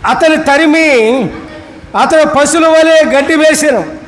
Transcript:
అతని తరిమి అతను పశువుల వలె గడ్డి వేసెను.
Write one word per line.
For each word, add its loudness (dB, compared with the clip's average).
అతని 0
తరిమి 0
అతను 2
పశువుల 0
వలె 2
గడ్డి -2
వేసెను. 0